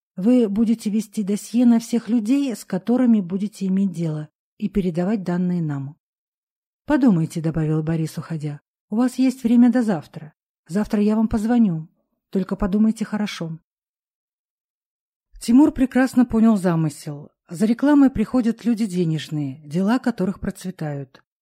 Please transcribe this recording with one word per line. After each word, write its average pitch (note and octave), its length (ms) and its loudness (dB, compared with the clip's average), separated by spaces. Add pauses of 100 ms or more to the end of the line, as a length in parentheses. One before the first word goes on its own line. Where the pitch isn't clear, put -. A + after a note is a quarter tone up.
(160)
Вы A3+ 340 2
будете A3 400 0
вести G#3+ 320 -4
досье G#3+ 460 0
на A#3 120 6
всех A#3 300 -4
людей, B3 460 0
с - 100 -16
которыми A3+ 560 2
будете F#3+ 460 -6
иметь F#3+ 240 0
дело, D#3 380 -6 (280)
и G#3 100 -6
передавать F#3 540 -2
данные F3+ 400 -2
нам». C#3+ 340 -6 (920)
«Подумайте», G#3 520 2
добавил D#3 440 -2
Борис, D#3+ 340 -4
уходя, D3+ 420 -10 (300)
«у G#3 60 -6
вас B3 240 -2
есть C4 240 0
время A#3+ 280 6
до B3 120 0
завтра. E3+ 500 -6 (340)
Завтра G#3 360 -2
я G#3+ 120 2
вам A3 120 2
позвоню. A3 600 0 (440)
Только F#3+ 240 -4
подумайте G#3+ 500 0
хорошо». F3 540 -8 (1800)
Тимур C#4+ 320 6
прекрасно B3+ 540 2
понял A3+ 320 4
замысел. D#3+ 720 -2 (180)
За F3 200 -2
рекламой C#4 420 4
приходят A3+ 560 -2
люди A3+ 220 0
денежные, D#3 800 -4
дела F#3+ 320 0
которых G3+ 400 -4
процветают. D3+ 840 -10 (200)